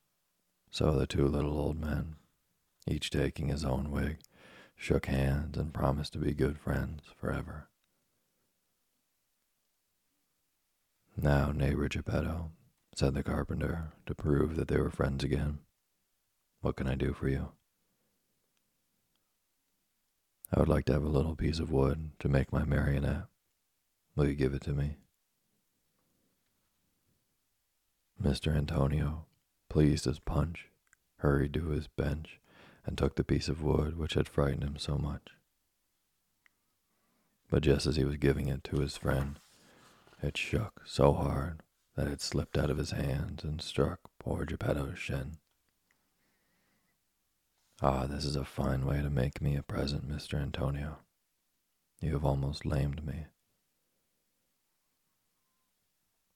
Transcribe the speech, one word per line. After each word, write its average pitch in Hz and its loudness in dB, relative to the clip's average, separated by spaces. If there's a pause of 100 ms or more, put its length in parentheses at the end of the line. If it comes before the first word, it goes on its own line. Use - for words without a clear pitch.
(720)
So 73 2
the 67 2
two 71 2
little 73 0
old 73 -2
men, 76 -4 (680)
each - -2
taking 69 -2
his 73 -2
own 67 -2
wig, 73 -2 (560)
shook - 0
hands 69 0
and 76 -4
promised 71 0
to - -6
be 76 0
good 71 0
friends 71 -4 (140)
forever. 76 -6 (3500)
"Now, 71 4
neighbor 71 2
Geppetto," 80 -4 (420)
said 69 2
the 69 -2
carpenter, 76 -4 (140)
to - -8
prove 76 2
that 76 -2
they 73 2
were 71 2
friends 69 0
again, 73 0 (1040)
"what - -2
can 67 -4
I 67 0
do 67 0
for 65 -4
you?" 69 -2 (3000)
"I - 4
would 76 6
like 71 2
to 65 4
have 73 2
a 76 -2
little 76 2
piece 76 -2
of 80 -4
wood 76 0
to 76 -2
make 67 2
my 69 2
marionette. 71 0 (880)
Will 73 4
you 71 0
give 67 2
it 69 -4
to 73 -4
me?" 73 -2 (3250)
Mister 76 0
Antonio, 73 0 (400)
pleased 73 4
as 71 -2
Punch, 78 -2 (480)
hurried 71 2
to 78 -2
his 76 -2
bench 73 -4 (460)
and - -6
took 73 0
the 67 0
piece 71 0
of 76 -4
wood 76 2
which 78 -4
had 71 2
frightened 69 0
him 73 -4
so 73 -4
much. 71 -6 (2250)
But 73 4
just 71 6
as 73 2
he 67 4
was 71 0
giving 69 4
it 67 -2
to - -2
his 71 -2
friend, 69 -2 (840)
it 76 -2
shook - -4
so 71 4
hard 73 -2 (300)
that 71 -2
it 71 -4
slipped 71 -2
out 73 2
of 71 0
his 71 -4
hands 71 -4
and 78 -4
struck - -2 (160)
poor - -4
Geppetto's 73 -4
shin. 69 -6 (2500)
"Ah, 67 2
this 73 -4
is 71 -2
a 67 -2
fine 65 -2
way 71 2
to 71 -2
make 69 0
me 71 2
a 69 -2
present, - -4
Mister 71 -6
Antonio. 71 -2 (1000)
You 78 0
have 73 0
almost 69 0
lamed 71 0
me." 76 -8 (3000)